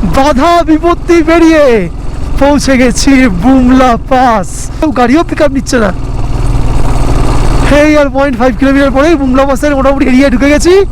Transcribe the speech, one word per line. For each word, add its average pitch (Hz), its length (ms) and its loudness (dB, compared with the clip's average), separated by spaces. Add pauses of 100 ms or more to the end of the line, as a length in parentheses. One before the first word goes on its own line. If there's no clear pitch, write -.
(160)
বাধা 302 460 0
বিপত্তি 339 600 0
পেরিয়ে 320 420 2 (760)
পৌঁছে 269 380 0
গেছি 262 500 2 (140)
বুমলা 254 540 2 (120)
পাস। 247 640 -2 (100)
কেউ 311 100 -2
গাড়িও 247 380 0
পিক 311 140 -4
আপ 294 80 2
নিচ্ছে 277 280 -4
না। 202 140 -2 (1900)
এই 302 140 2
আর 285 120 0
পয়েন্ট 269 300 -2
ফাইভ 254 200 0
কিলোমিটার 277 320 0
পরেই 285 240 0
বুমলা 269 320 0
পাসের 285 300 -2
মোটামুটি 269 300 0
এরিয়া 254 240 2
ঢুকে 277 180 0
গেছি। 294 260 2 (180)